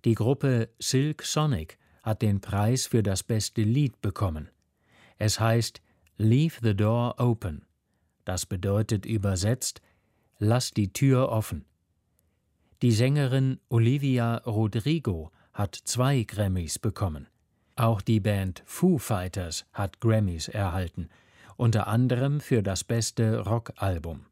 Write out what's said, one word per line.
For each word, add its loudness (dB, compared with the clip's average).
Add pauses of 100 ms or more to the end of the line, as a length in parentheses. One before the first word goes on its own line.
Die 6
Gruppe 2 (100)
Silk -2
Sonic -2 (240)
hat -4
den 2
Preis 0
für 2
das -2
beste -2
Lied 0
bekommen. -4 (680)
Es 0
heißt 0 (360)
Leave 2
the 2
Door 0
Open. -2 (600)
Das -4
bedeutet 0
übersetzt, -2 (560)
"Lass 2
die 0
Tür 4
offen". -4 (1160)
Die 4
Sängerin 2
Olivia 2
Rodrigo -2 (200)
hat -6
zwei 0
Grammys -2
bekommen. -4 (480)
Auch 2
die 2
Band -2
Foo 2
Fighters -6
hat -6
Grammys 0
erhalten, -4 (480)
unter 2
anderem 2
für 0
das -2
beste 0
Rockalbum. -4